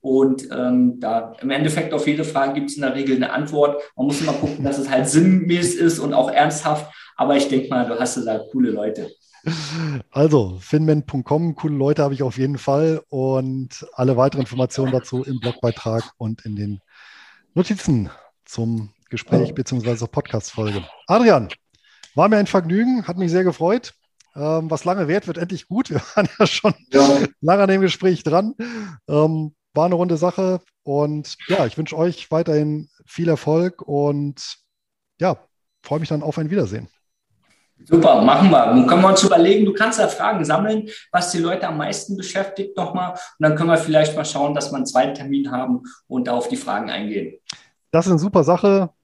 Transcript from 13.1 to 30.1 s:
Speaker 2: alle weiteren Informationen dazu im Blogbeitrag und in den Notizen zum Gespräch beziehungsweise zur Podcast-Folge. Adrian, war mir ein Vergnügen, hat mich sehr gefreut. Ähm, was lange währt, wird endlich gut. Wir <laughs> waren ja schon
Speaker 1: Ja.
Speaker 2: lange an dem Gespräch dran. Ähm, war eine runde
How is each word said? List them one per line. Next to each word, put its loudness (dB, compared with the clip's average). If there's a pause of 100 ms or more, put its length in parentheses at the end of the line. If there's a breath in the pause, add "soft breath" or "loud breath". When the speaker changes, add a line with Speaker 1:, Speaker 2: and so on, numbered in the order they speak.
Speaker 2:
alle 2
weiteren 2
Informationen -2
dazu -4
im -6
Blogbeitrag -4 (140)
und -8
in -8
den -8 (760 soft breath)
Notizen -2 (340 loud breath)
zum -6 (180)
Gespräch -2
beziehungsweise -4
zur -6
Podcast-Folge. -6 (240)
Adrian, 4 (640 soft breath)
war 4
mir 4
ein 4
Vergnügen, 0
hat -6
mich 0
sehr 2
gefreut. 0 (420)
Ähm, -4
was -4
lange -2
währt, -2
wird -8
endlich -8
gut. -4
Wir -2
<laughs> -18
waren 0 (100)
ja 4
schon 0 (180)
Speaker 1:
Ja. 6 (220)
Speaker 2:
lange 4
an 2
dem 4
Gespräch 0
dran. 0 (540 loud breath)
Ähm, 0 (200)
war 2
eine 2
runde 0